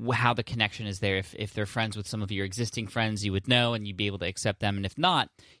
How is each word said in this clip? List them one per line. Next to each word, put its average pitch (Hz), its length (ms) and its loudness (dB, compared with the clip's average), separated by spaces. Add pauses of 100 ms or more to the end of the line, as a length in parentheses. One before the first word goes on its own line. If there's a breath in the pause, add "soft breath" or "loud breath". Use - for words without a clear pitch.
wh-, 123 80 2
how 120 200 6
the 113 100 -2
connection 110 420 0
is 98 140 -4
there. 98 160 2
If, 95 180 -4
if 104 200 -6
they're 104 100 0
friends 107 320 -2
with 104 100 -6
some 107 140 -4
of 98 100 -2
your 98 140 -2
existing 110 440 -4
friends, 110 360 0
you 101 80 0
would 95 160 0
know, 120 240 6
and 104 160 -4
you'd 95 80 -8
be 101 100 0
able 98 120 -2
to 87 100 -2
accept - 320 -2
them. 101 160 2
And 98 80 -2
if - 140 -6
not, 165 320 2 (300 soft breath)